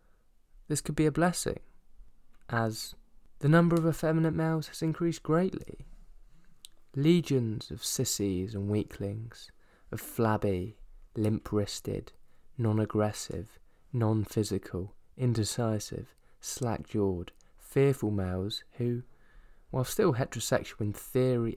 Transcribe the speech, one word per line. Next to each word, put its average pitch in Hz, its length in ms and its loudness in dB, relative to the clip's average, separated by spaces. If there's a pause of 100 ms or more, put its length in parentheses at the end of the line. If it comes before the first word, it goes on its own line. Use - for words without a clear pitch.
(680)
this 151 120 -2
could - 140 -4
be 156 120 4
a 151 60 4
blessing, - 480 0 (880)
as 113 460 -2 (460)
the 139 80 2
number 170 260 8
of 165 120 4
effeminate 160 480 2
males 160 340 0
has - 140 -12
increased 160 400 -2
greatly. - 640 -2 (1080)
Legions 139 760 2
of - 120 -12
sissies 101 720 -2
and 101 140 -2
weaklings, 104 840 -4 (400)
of - 80 -6
flabby, 104 800 0 (400)
limp-wristed, 104 960 -2 (460)
non-aggressive, 107 1000 0 (360)
non-physical, 107 1000 0 (220)
indecisive, 113 960 -2 (280)
slack-jawed, 98 880 -2 (260)
fearful 135 520 2
males 95 520 -2 (100)
who, 120 320 -2 (680)
while 127 140 0
still 196 300 4
heterosexual - 680 -2
in 104 100 0
theory 123 640 0